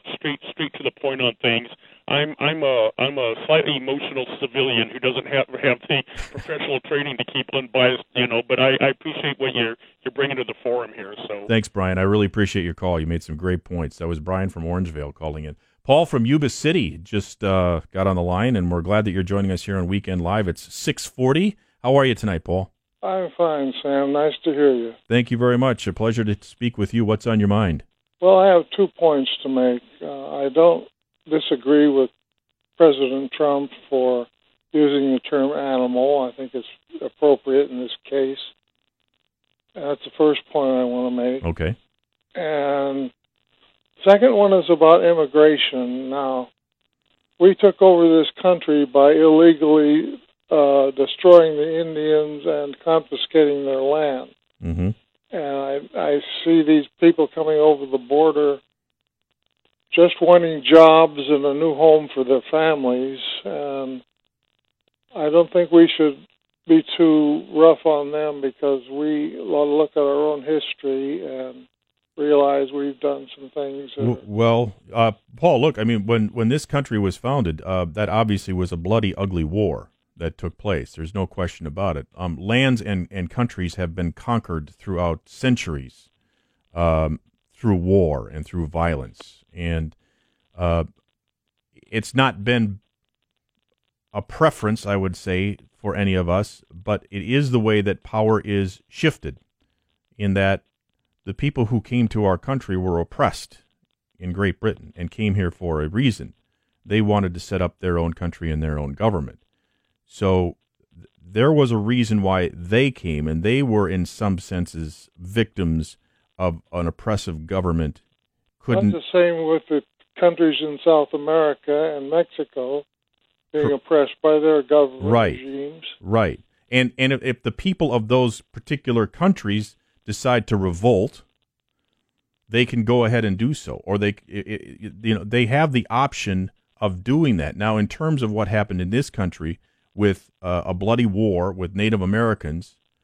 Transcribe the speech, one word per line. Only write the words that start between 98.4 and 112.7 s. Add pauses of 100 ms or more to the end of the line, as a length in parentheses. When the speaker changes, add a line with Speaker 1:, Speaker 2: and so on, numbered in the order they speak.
Speaker 2:
is
shifted, (800)
in
that (600)
the
people
who
came
to
our
country
were
oppressed (600)
in
Great
Britain
and
came
here
for
a
reason. (520)
They
wanted
to
set
up
their
own
country
and
their
own
government. (720)
So (360)
th-, (140)
there
was
a
reason
why
they